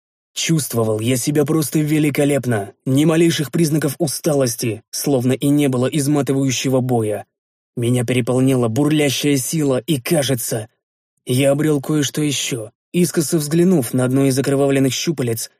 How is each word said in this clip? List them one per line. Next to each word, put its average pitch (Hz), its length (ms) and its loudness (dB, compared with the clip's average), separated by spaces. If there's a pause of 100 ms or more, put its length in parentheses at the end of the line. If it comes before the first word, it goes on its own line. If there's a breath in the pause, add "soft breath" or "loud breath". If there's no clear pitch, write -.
(340)
Чувствовал 117 680 -2
я 117 160 0
себя 147 300 0
просто 156 340 0
великолепно, 143 960 0 (120)
ни 135 200 2
малейших 165 460 2
признаков 160 480 0
усталости, 131 920 -2
словно 131 440 0
и 143 160 0
не 147 180 4
было 127 180 0
изматывающего 135 920 0
боя. 113 460 -2 (500)
Меня 123 280 0
переполняла 127 640 0
бурлящая 147 680 0
сила, 143 400 -2
и, 156 240 -4
кажется, 127 680 -2 (560)
я 135 260 2
обрел 147 300 0
кое-что 151 400 -2
еще. 135 500 -4 (220)
Искоса 170 440 0
взглянув 160 560 2
на 127 120 2
одно 135 200 2
из 131 120 0
окровавленных 139 560 2
щупалец, 123 680 -4